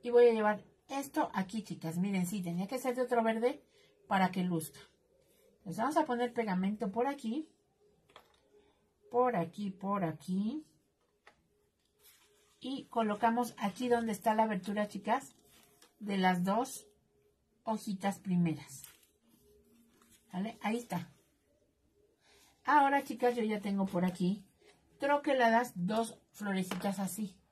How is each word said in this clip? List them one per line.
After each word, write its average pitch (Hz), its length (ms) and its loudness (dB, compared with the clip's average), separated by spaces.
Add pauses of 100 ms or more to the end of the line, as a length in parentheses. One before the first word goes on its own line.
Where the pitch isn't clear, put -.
Y 240 100 -6
voy 240 160 10
a 226 60 6
llevar 214 300 0 (240)
esto 277 460 -4
aquí, 208 300 -4
chicas. 165 340 -8
Miren, 190 280 0
sí, 196 160 -6
tenía 175 260 -4
que 262 120 -6
ser 254 160 -4
de 254 60 -2
otro 240 200 2
verde 226 440 0 (420)
para 190 240 2
que 185 120 -2
luzca. 170 360 -4 (800)
Entonces, 165 200 -12
vamos 269 200 0
a 311 80 4
poner 240 280 -2
pegamento 202 560 -2
por 240 180 0
aquí. 285 420 -4 (1600)
Por 240 240 4
aquí, 185 360 -2
por 196 340 -2
aquí. 196 600 -4 (2000)
Y 262 260 -8
colocamos 226 680 0
aquí 220 300 -2
donde 233 240 2
está 214 240 0
la 220 80 4
abertura, 208 440 -2
chicas, 214 480 -4 (640)
de 202 180 -4
las 185 260 4
dos 214 440 -2 (760)
hojitas 202 560 -4
primeras. 170 640 -2 (1500)
¿Vale? 196 300 -6
Ahí 214 160 0
está. - 340 -6 (1500)
Ahora, 277 400 4
chicas, 240 320 0
yo 233 80 0
ya 214 180 -2
tengo 196 260 0
por 180 180 0
aquí 180 400 0 (540)
troqueladas 262 720 4
dos 214 460 -2 (140)
florecitas 190 680 -2
así. 196 360 -6 (160)